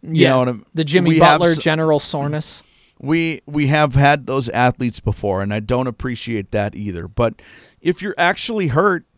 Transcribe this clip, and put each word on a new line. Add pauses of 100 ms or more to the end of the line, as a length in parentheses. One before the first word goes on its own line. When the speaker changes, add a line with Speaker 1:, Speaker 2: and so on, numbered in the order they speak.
Speaker 1:
You
Speaker 2:
Yeah.
Speaker 1:
know
what
I'm,
Speaker 2:
The
Jimmy
Speaker 1:
we
have
Speaker 2:
Butler,
Speaker 1:
s-,
Speaker 2:
general
soreness. (360)
Speaker 1:
We,
we
have
had
those
athletes
before,
and
I
don't
appreciate
that
either.
But (380)
if
you're
actually
hurt (120)